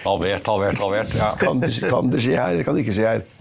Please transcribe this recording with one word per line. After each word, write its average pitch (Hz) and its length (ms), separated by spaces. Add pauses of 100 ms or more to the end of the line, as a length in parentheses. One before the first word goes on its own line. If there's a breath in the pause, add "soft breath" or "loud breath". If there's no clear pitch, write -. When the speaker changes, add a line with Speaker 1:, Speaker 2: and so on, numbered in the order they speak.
Speaker 1:
Halvert, 95 420
halvert, 101 320
halvert, 101 320
ja. 107 240
Speaker 2:
Kan 170 240
det, 165 80 (160)
kan 175 240
det 123 160
skje 139 160
her, 90 140
eller 85 100
kan - 80
det 139 140
ikke 98 100
skje 110 80
her? 110 180 (180)